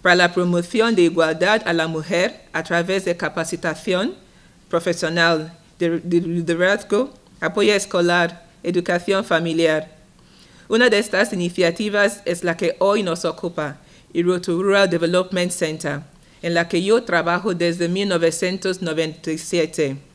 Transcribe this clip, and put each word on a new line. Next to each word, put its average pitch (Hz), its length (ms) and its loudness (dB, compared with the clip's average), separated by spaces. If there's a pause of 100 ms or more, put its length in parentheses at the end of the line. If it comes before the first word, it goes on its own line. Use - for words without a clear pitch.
para 180 120 4
la 175 180 4
promoción 180 600 0
de 180 80 6
igualdad 170 640 2
a 170 80 -2
la 165 160 0
mujer 170 540 -2 (100)
a 160 100 -4
través 180 420 -2
de 170 120 0
capacitación 175 960 -4 (540)
profesional, 170 920 0 (220)
de, 170 180 0
de 170 220 2
liderazgo, 175 920 0 (280)
apoyo 208 340 2
escolar, 175 760 0 (140)
educación 175 600 0
familiar. 160 640 0 (800)
Una 233 220 4
de 208 80 4
estas 214 340 0
iniciativas 196 920 0
es 175 180 -4
la 170 140 -2
que 165 200 -2
hoy 202 240 2
nos 170 220 -4
ocupa, 156 540 -6 (340)
el 170 140 0
Roto 180 360 0
Rural 196 280 4
Development 180 600 0
Center, 156 500 -4 (420)
en 170 100 -2
la 170 160 2
que 175 140 0
yo 226 200 2
trabajo 175 520 0
desde 170 340 0
mil 196 180 -2
novecientos 185 760 -2
noventa 160 500 -4
y 160 60 -4
siete. 160 580 -2 (180)